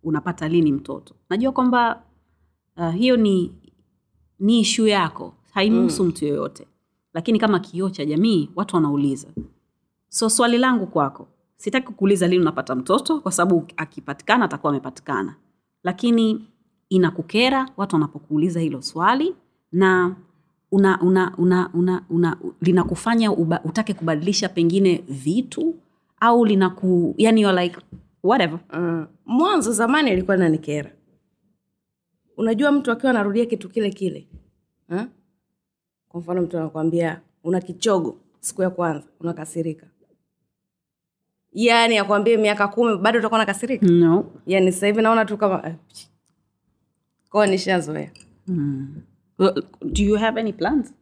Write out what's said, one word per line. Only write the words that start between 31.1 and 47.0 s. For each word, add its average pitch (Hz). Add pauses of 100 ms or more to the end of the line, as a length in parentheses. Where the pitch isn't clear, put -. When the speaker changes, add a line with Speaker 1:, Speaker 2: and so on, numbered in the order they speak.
Speaker 2:
Unajua 226
mtu 277
akiwa 233
anarudia 220
kitu 226
kile 208
kile, 165 (600)
ha? 196 (1040)
Kwa 170
mfano 175
mtu 170
anakuambia, 160 (220)
"Una 175
kichogo," 180 (220)
siku -
ya 185
kwanza, 165 (120)
unakasirika. 165 (1700)
Yani, 233
akwambie 208
miaka 208
kumi, 220
bado 220
utakuwa 220
unakasirika? 208
Speaker 1:
No. 170 (200)
Speaker 2:
Yani, 185
sasa 185
hivi 208
naona 220
tu 208
kama, 196
eh, 165 (120)
pchi. - (1200)